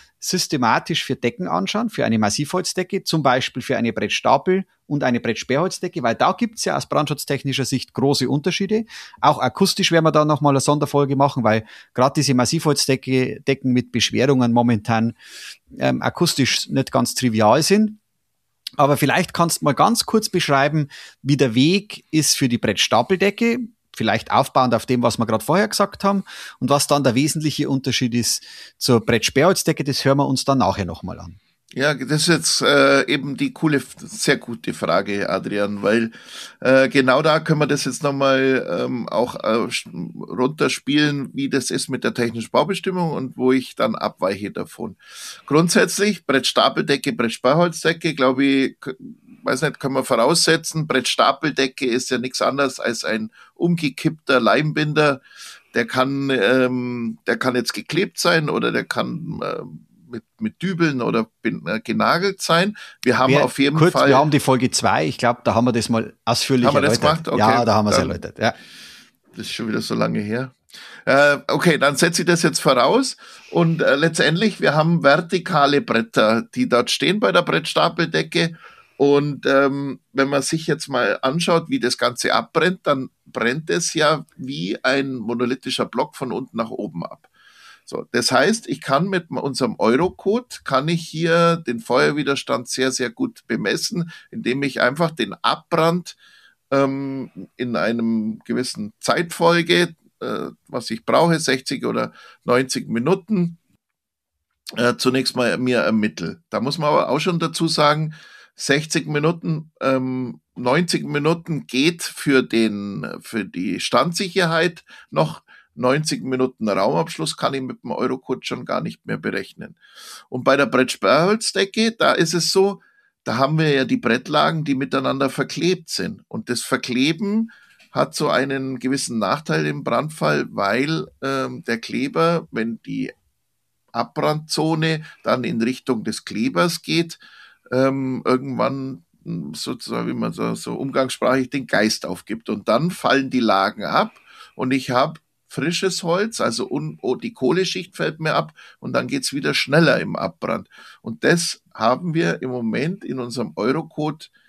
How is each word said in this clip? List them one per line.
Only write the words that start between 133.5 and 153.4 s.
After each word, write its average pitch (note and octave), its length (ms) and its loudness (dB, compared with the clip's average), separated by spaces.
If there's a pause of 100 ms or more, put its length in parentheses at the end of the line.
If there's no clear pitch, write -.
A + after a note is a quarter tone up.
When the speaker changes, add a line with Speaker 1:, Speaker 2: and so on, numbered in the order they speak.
Speaker 2:
Abbrandzone D#3 1120 -2 (180)
dann A#2+ 220 0
in A2+ 180 -2
Richtung B2 400 -2
des G#2+ 220 -8
Klebers D3+ 580 -2
geht, E3 360 -4 (520)
ähm, C3 540 0
irgendwann, C3 800 -2 (200)
mm, E3 280 -8
sozusagen, A#2 560 -8
wie B2+ 60 -6
man A2+ 180 -4
so, A2+ 220 -6
so A#2 200 -8
umgangssprachlich, C3 760 0
den C3+ 160 -6
Geist G#2+ 400 0
aufgibt. F#2+ 420 -10
Und G#2 200 -4
dann C#3+ 220 2
fallen C3+ 400 0
die B2+ 100 0
Lagen G2+ 440 2
ab D3 280 0 (440)
und C3 160 -4
ich C3 180 -4
hab C#3+ 300 0 (280)
frisches F3 540 -4
Holz, G3 380 -2
also A#3 300 -2
un-, D3+ 320 -6
oh, B2 120 -2
die A2+ 200 -8
Kohleschicht F3 600 -2
fällt D#3+ 260 -6
mir D#3 140 -2
ab D#3 200 -12 (260)
und B2+ 140 -10
dann B2 120 0
geht's C#3 280 -6
wieder C#3+ 180 -4
schneller C#3 480 2
im G2 160 -6
Abbrand. - 540 -6 (320)
Und A2+ 220 -10
das E3+ 360 0 (140)
haben B2+ 400 0
wir E3+ 260 0
im C3 80 -6
Moment B2 560 -4
in - 140 -6
unserem A#2+ 380 -6